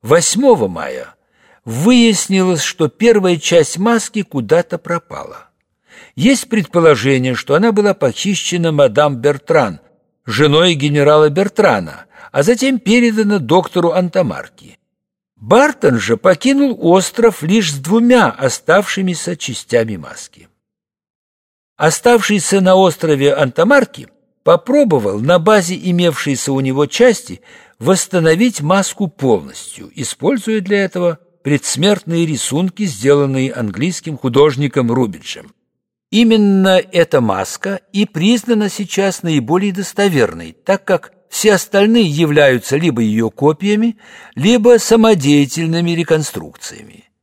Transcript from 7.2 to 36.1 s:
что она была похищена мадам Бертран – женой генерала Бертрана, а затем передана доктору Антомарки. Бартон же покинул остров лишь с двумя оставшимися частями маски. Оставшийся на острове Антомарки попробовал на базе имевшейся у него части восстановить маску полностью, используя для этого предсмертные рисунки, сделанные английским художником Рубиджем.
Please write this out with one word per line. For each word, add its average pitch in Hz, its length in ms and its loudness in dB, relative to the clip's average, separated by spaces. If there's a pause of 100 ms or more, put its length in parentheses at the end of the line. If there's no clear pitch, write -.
что - 180 -4
она 214 160 2
была 208 240 0
похищена 170 760 -4
мадам 143 440 0
Бертран – 135 640 -2 (460)
женой 151 480 2
генерала 147 560 2
Бертрана, 180 760 -2 (260)
а - 100 0
затем 247 380 0
передана 220 580 2
доктору 165 540 0
Антомарки. 165 880 -6 (560)
Бартон 156 640 2
же 110 160 0
покинул 254 640 0
остров 185 640 0
лишь 180 280 0
с 143 40 -8
двумя 220 520 2
оставшимися 175 1080 -2
частями 113 580 -4
маски. - 540 -18 (1300)
Оставшийся 196 840 0
на 185 140 4
острове 151 600 2
Антомарки 160 760 0 (340)
попробовал 165 760 0
на 165 180 2
базе 185 420 2
имевшейся 170 680 -2
у 135 80 -2
него 135 280 -2
части 226 540 0 (380)
восстановить 175 840 0
маску 190 440 -2
полностью, 107 880 -4
используя 208 680 -4
для 196 240 -2
этого 175 360 -4 (240)
предсмертные 170 840 -2
рисунки, 160 580 -4
сделанные 135 680 0
английским 131 680 -6
художником 135 720 0
Рубиджем. 117 640 -6 (560)